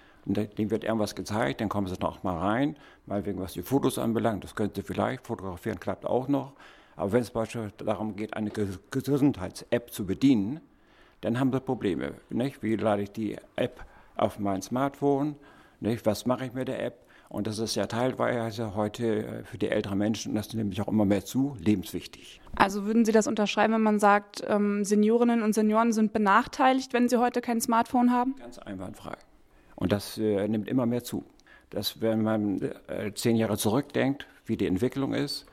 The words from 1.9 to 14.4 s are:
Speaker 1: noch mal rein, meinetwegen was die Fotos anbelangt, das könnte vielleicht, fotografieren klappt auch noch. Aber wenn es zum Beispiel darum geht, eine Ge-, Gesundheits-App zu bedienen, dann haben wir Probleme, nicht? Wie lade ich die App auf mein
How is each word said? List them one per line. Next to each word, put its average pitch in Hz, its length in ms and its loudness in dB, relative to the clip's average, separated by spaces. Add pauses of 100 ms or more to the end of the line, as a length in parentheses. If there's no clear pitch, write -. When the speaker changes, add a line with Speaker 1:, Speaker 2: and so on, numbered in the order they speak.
Speaker 1:
noch - 240 -4
mal 90 140 -2
rein, 117 380 0 (300)
meinetwegen 98 340 -4
was 95 140 -8
die - 80 -6
Fotos 135 380 0
anbelangt, 113 440 0
das - 120 -16
könnte 101 260 -2
vielleicht, 104 460 -4
fotografieren 95 520 -8
klappt - 260 -8
auch - 220 0
noch. 139 260 -2 (420)
Aber 95 160 -2
wenn 123 100 2
es 113 60 -4
zum - 80 -18
Beispiel 113 420 -4
darum 107 380 -4
geht, 107 200 -8
eine 107 140 -4
Ge-, 98 300 -4 (100)
Gesundheits-App 123 1040 0
zu 107 140 -8
bedienen, 113 540 2 (600)
dann 117 180 -2
haben 131 140 2
wir 131 60 0
Probleme, 85 540 -2 (160)
nicht? 123 340 -4
Wie 107 120 2
lade 104 280 2
ich 101 80 -8
die 107 260 -6 (180)
App - 300 -4 (300)
auf - 240 0
mein 98 240 -2